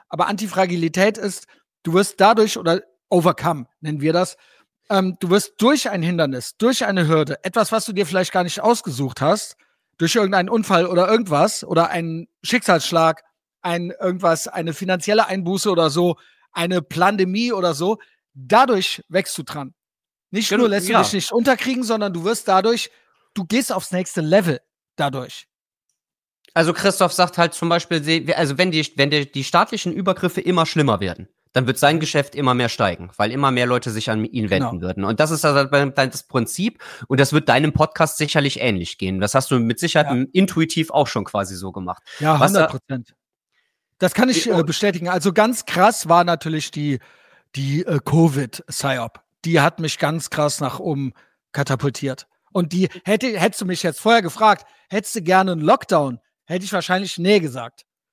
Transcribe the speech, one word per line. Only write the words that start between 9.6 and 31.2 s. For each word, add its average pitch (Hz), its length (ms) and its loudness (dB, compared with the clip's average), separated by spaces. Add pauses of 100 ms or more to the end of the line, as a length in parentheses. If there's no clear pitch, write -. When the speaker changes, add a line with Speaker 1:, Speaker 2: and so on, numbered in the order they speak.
Speaker 1:
durch 165 180 0
irgendeinen 190 340 2
Unfall 190 380 2
oder 180 220 2
irgendwas, 202 540 0
oder 165 260 2
einen 165 380 -6 (160)
Schicksalsschlag, 165 800 2 (380)
ein 175 360 -4
irgendwas, 180 520 0
eine 165 240 -6
finanzielle 190 540 0
Einbuße 190 440 -2
oder 165 180 2
so, 170 280 2 (340)
eine 175 300 -2
Pandemie 190 720 0
oder 180 200 0
so, 180 240 -2 (420)
dadurch 202 720 2
wächst 180 300 -4
du 147 40 -10
dran. 139 300 -12 (560)
Nicht 208 200 -4
Speaker 2:
Gen-, 208 100 2
Speaker 1:
nur 233 100 4
lässt 196 180 0
du 214 40 -2
Speaker 2:
ja. 226 100 4
Speaker 1:
dich - 120 0
nicht - 180 -4
unterkriegen, 247 520 0
sondern 208 300 -2
du 170 100 -8
wirst 214 240 -2
dadurch, 202 440 2 (420)
du 190 120 -6
gehst 240 260 0
aufs 185 200 -6
nächste 180 300 -4
Level 160 380 2 (360)
dadurch. 135 520 -6 (1080)
Speaker 2:
Also 165 200 2
Christoph 185 400 0
sagt 180 260 0
halt 170 160 0
zum 170 140 -4
Beispiel, 170 340 0
sie-, 160 320 -2
also 143 240 0
wenn 180 100 2
die, 156 260 -2
wenn 139 140 2
die, 143 220 -2
die 135 120 -6
staatlichen - 480 0
Übergriffe 185 500 -2
immer 170 260 0
schlimmer 135 320 2
werden, 92 280 -6 (260)